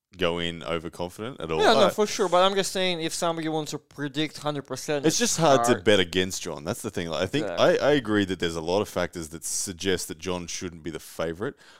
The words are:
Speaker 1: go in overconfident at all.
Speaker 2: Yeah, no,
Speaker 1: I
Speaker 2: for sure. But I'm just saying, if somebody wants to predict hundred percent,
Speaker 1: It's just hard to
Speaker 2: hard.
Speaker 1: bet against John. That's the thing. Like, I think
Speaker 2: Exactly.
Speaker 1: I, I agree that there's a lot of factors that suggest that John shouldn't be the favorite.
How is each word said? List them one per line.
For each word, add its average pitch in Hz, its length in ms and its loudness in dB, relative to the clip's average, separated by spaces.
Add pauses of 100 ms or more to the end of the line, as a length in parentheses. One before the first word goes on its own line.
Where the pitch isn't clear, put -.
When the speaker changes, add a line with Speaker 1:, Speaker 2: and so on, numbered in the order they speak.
(160)
Speaker 1:
go 85 240 0
in 85 240 -4
overconfident 87 760 -6
at 80 120 -4
all. 80 80 2
Speaker 2:
Yeah, 233 140 6
no, 196 120 6
Speaker 1:
I - 40 2
Speaker 2:
for 208 180 0
sure. 190 200 -2
But 175 160 4
I'm 196 120 2
just 190 160 -2
saying, 180 300 -2
if 165 120 -4
somebody 165 340 -2
wants 156 220 -4
to 147 80 -8
predict 143 600 -6
hundred 147 240 -4
percent, 143 440 -4
Speaker 1:
It's 160 120 4
just 233 200 0
hard 139 280 6
to 123 80 6
Speaker 2:
hard. 85 100 -2
Speaker 1:
bet 104 160 8
against 92 420 0
John. 76 220 -8
That's 92 180 -4
the 107 80 -4
thing. 85 180 -6
Like, 80 140 0
I 95 40 2
think 120 180 -2
Speaker 2:
Exactly. 107 340 4
Speaker 1:
I, 131 120 4
I - 20 6
agree 107 320 4
that 90 160 -2
there's 85 160 -2
a 82 40 -4
lot 87 200 2
of 101 80 -2
factors 87 400 -4
that 78 160 -12
suggest 90 640 -2
that 85 100 -10
John 87 300 -6
shouldn't 85 340 -10
be 82 80 -8
the 76 80 -10
favorite. 85 560 -6 (260)